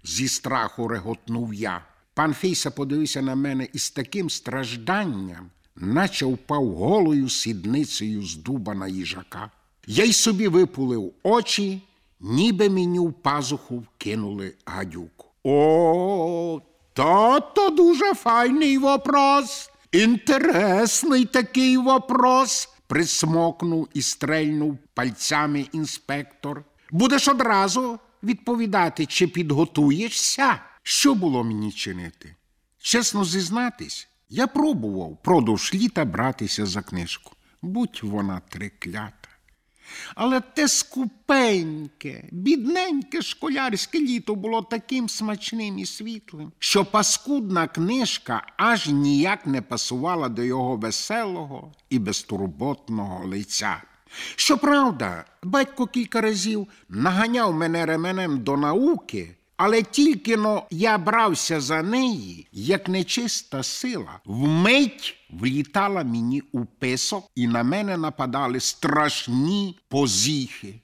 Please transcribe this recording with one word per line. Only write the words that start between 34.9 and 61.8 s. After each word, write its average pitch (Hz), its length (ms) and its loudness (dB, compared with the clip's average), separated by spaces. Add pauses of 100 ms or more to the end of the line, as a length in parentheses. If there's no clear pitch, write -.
продовж 113 500 4
літа 190 320 0
братися 120 600 -2
за 95 160 -4
книжку. - 500 -10 (300)
Будь 202 420 -4
вона 101 460 -4
триклята. 104 800 -12 (880)
Але 254 260 0
те 294 260 0
скупеньке, 180 1600 0
бідненьке 294 880 0
школярське 269 800 -4
літо 240 360 -2
було 220 260 -2
таким 233 480 -4
смачним 214 680 -6
і 190 60 -6
світлим, 208 760 -12
що 196 260 2
паскудна 202 840 0
книжка 180 800 -4 (100)
аж 180 300 2
ніяк 143 600 2
не 135 140 -2
пасувала 131 680 -4
до 117 140 -4
його 127 340 -2
веселого 151 960 -6 (160)
і 127 100 0
безтурботного 98 1300 -6
лиця. 98 560 -6 (540)
Щоправда, 240 880 0 (180)
батько 262 440 0
кілька 226 340 -2
разів 214 460 -2 (220)
наганяв 185 640 2
мене 165 320 0
ременем 165 580 -2
до 139 140 0
науки, 147 800 0 (280)
але 220 180 4
тільки-но 220 880 2
я 208 260 2
брався 180 640 2
за 156 200 -2